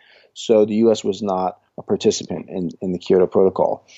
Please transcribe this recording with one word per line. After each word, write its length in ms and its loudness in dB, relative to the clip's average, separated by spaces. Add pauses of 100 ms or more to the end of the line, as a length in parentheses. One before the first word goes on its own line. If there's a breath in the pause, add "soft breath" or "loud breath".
(340 soft breath)
So 300 2
the 120 -2
U 160 4
S 120 -2
was 160 -4
not 400 -4 (160)
a 60 -16
participant 680 -2
in, 220 -6 (100)
in 120 -6
the 60 -6
Kyoto 280 2
Protocol. 580 0 (140 loud breath)